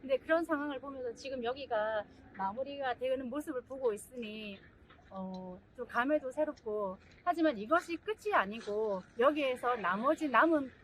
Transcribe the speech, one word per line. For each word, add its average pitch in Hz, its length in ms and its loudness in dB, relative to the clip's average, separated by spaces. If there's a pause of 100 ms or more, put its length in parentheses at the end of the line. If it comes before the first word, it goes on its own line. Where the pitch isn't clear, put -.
근데 523 140 2
그런 330 260 2
상황을 294 360 -2
보면서 254 340 -8
지금 262 280 -6
여기가 226 600 0 (320)
마무리가 262 560 -2
되는 254 380 -2
모습을 285 320 -4
보고 262 280 -2
있으니, 214 680 -8 (500)
어, 185 500 -8 (160)
좀 240 120 -8
감회도 269 440 0
새롭고, 208 680 -2 (260)
하지만 320 320 2
이것이 320 400 0
끝이 415 380 -4
아니고 208 680 0 (160)
여기에서 254 580 2
나머지 233 520 2
남은 269 420 6 (140)